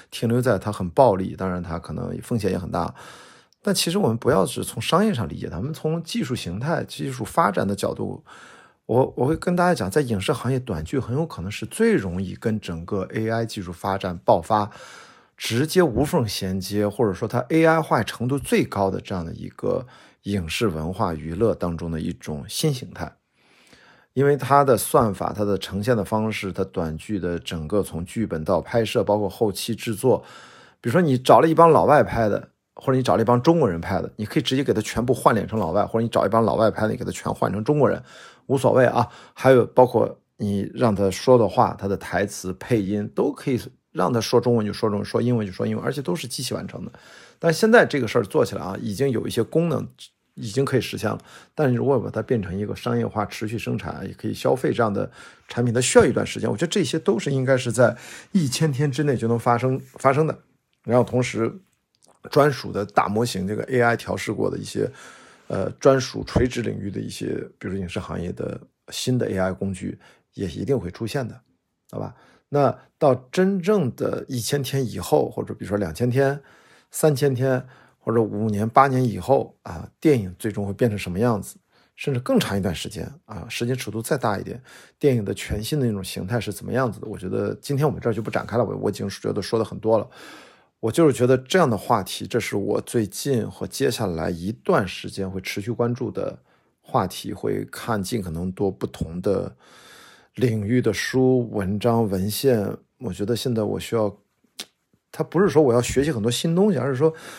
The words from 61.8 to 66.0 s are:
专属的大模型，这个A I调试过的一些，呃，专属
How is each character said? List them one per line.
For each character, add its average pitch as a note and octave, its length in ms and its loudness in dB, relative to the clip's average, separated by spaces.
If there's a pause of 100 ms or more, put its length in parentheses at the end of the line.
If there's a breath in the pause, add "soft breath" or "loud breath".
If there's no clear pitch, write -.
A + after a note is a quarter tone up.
专 D3 220 4
属 G#2 200 -8
的 G2+ 140 -4
大 - 240 0
模 A2 160 0
型， F#3 220 -4
这 G#2+ 80 -4
个 - 80 -4
A B2 180 0
I A#2 160 2
调 - 180 -6
试 G2 160 -4
过 - 180 -2
的 - 100 -6
一 - 40 -8
些， G#1+ 240 -4 (600 loud breath)
呃， G2 320 -4
专 C3+ 200 6
属 A#2+ 240 -6